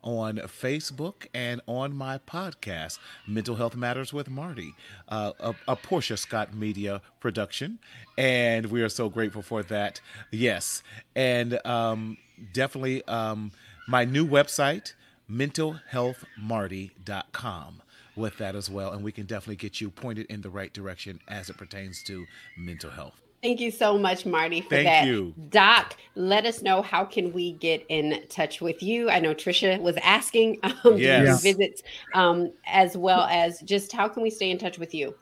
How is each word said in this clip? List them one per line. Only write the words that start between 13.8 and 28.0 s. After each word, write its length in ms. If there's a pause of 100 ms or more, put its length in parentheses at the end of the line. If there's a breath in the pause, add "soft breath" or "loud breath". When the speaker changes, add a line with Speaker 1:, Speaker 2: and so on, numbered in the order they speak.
Speaker 1:
my 180
new 220
website, 680 (340 soft breath)
mental 480 (140)
health 340 (160)
marty 520 (120)
dot 280
com, 500 (340 soft breath)
with 220
that 180
as 140
well. 240
And 100
we 80
can 140
definitely 320
get 240
you 80
pointed 380
in 140
the 80
right 220
direction 560
as 220
it 80
pertains 460
to 220 (320 loud breath)
mental 340
health. 240 (260)
Speaker 2:
Thank 180
you 100
so 300
much, 260
Marty, 360
for 80
Speaker 1:
Thank 160
Speaker 2:
that. 200
Speaker 1:
you. 280 (160)
Speaker 2:
Doc, 480 (180 soft breath)
let 320
us 160
know, 180
how 240
can 260
we 220
get 360
in 380